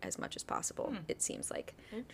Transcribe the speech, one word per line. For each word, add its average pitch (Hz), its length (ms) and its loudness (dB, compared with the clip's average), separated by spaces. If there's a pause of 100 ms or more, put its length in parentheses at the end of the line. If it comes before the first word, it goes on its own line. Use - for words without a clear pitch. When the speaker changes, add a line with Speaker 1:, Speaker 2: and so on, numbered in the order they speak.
Speaker 1:
as - 160 0
much - 180 0
as - 80 -4
possible, - 440 2
Speaker 2:
Hmm. 208 200 0
Speaker 1:
it - 140 4
seems - 300 2
like. - 240 -2 (180)
Um, 233 100 -2 (100)